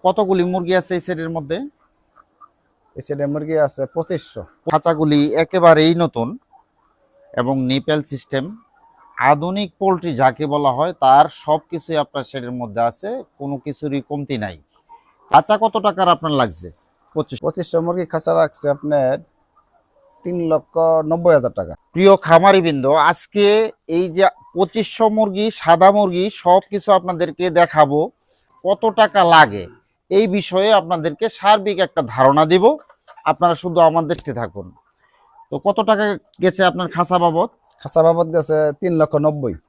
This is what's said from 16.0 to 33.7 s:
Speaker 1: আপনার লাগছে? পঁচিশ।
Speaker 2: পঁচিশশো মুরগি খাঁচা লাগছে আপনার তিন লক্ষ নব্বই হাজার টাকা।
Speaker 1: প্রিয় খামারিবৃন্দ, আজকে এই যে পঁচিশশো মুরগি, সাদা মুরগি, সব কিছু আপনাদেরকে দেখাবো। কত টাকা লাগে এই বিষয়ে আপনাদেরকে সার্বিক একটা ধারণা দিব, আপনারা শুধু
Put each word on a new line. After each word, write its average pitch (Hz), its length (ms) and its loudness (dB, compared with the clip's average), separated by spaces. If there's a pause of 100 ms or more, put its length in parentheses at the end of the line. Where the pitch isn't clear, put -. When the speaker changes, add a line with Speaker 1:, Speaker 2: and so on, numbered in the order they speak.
Speaker 1:
আপনার 160 320 -2
লাগছে? 90 280 -6 (460)
পঁচিশ। 151 300 -8
Speaker 2:
পঁচিশশো 165 360 -4
মুরগি 170 260 -6
খাঁচা 165 280 -6
লাগছে 160 360 -2
আপনার 143 440 -2 (1120)
তিন 175 120 -6 (160)
লক্ষ - 220 -4 (360)
নব্বই 170 240 2
হাজার 120 240 0
টাকা। 82 140 -8 (200)
Speaker 1:
প্রিয় 190 240 6
খামারিবৃন্দ, 165 680 4 (240)
আজকে 202 360 -2 (400)
এই 170 180 -2 (120)
যে 190 80 4 (300)
পঁচিশশো 202 540 -2
মুরগি, 208 420 -2
সাদা 170 460 4
মুরগি, 185 280 0 (180)
সব 180 180 4 (100)
কিছু 202 220 -6
আপনাদেরকে 175 580 -2
দেখাবো। 156 480 2 (640)
কত 196 180 -2 (140)
টাকা 208 280 2
লাগে 139 400 4 (460)
এই 202 160 2
বিষয়ে 190 420 -2 (120)
আপনাদেরকে 165 480 -4
সার্বিক 202 580 0
একটা - 160 -4 (120)
ধারণা 139 380 4
দিব, 185 120 4 (600)
আপনারা 165 300 0
শুধু 170 260 -4